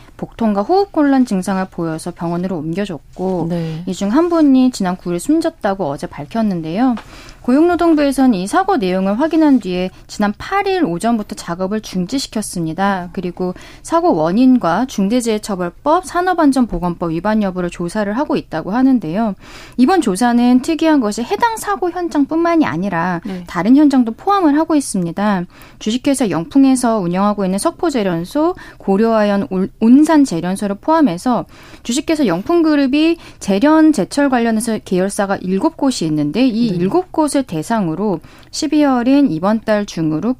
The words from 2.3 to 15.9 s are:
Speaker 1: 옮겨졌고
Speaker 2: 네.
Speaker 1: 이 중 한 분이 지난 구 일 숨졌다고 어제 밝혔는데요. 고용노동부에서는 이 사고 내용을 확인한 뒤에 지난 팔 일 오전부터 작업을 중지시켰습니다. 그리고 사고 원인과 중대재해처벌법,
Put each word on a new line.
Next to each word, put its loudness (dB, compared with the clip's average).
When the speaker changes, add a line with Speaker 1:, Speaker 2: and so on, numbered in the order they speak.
Speaker 1:
옮겨졌고 -6
Speaker 2:
네. -6
Speaker 1:
이 -4
중 -4
한 2
분이 4
지난 -4
구 -8
일 -4
숨졌다고 -2
어제 -8
밝혔는데요. -2
고용노동부에서는 2
이 -4
사고 0
내용을 0
확인한 4
뒤에 -4
지난 -2
팔 -4
일 0
오전부터 -2
작업을 -6
중지시켰습니다. -4
그리고 -6
사고 0
원인과 2
중대재해처벌법, -2